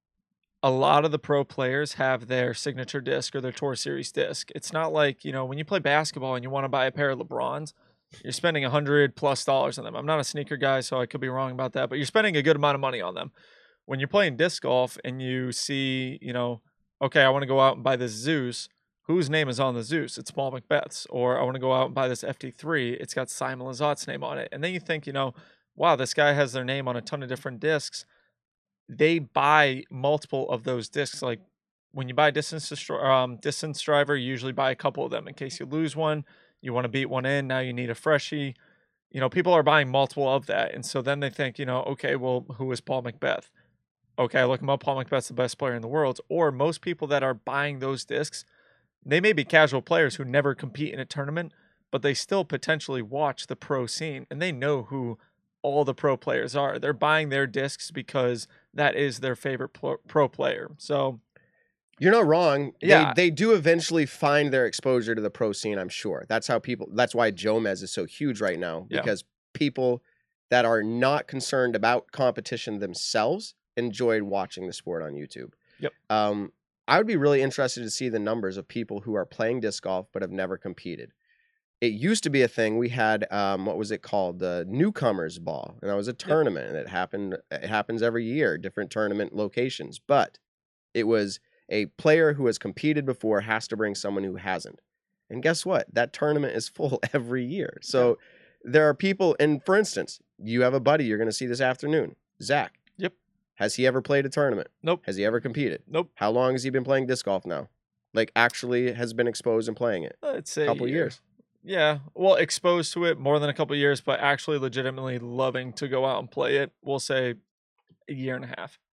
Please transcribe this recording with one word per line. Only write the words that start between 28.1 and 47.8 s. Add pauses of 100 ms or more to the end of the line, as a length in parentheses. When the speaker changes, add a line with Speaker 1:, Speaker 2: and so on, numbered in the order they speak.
Speaker 1:
They
buy
multiple
of
those
discs.
Like, (520)
when
you
buy
Distance
Destro-,
um,
Distance
Driver,
you
usually
buy
a
couple
of
them
in
case
you
lose
one. (380)
You
wanna
beat
one
in,
now
you
need
a
freshie. (560)
You
know,
people
are
buying
multiple
of
that.
And
so
then
they
think,
you
know,
"Okay,
well, (120)
who
is
Paul
McBeth?" (720)
Okay,
I
look
him
up.
Paul
McBeth's
the
best
player
in
the
world.
Or
most
people
that
are
buying
those